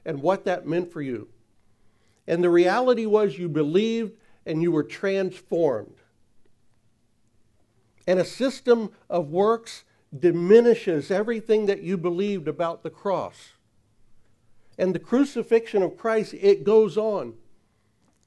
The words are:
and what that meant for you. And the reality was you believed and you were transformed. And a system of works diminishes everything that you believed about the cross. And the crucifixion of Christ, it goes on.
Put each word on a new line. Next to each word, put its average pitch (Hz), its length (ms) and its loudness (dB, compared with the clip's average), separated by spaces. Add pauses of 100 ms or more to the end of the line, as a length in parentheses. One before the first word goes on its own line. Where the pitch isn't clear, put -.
and 143 180 -8
what 185 240 0
that 180 220 -4
meant 175 240 -2
for 156 100 -10
you. 127 280 -8 (960)
And 170 180 0
the 175 60 2
reality 220 560 2
was 214 320 2
you 175 100 -6
believed 196 640 -2 (320)
and 160 160 -4
you 170 100 2
were 151 120 0
transformed. 170 1120 -4 (2000)
And 185 140 2
a 170 60 0
system 233 640 0 (200)
of 170 200 -2
works 214 540 -2 (340)
diminishes 175 960 4
everything 214 560 0
that 196 160 -2
you 185 140 -4
believed 175 500 -4
about 165 360 -6
the 165 60 -10
cross. 151 640 -8 (1300)
And 185 180 0
the 170 40 -8
crucifixion 226 840 0
of 165 140 -4
Christ, 220 360 -2
it 196 300 2
goes 208 340 4
on. 190 380 -4 (920)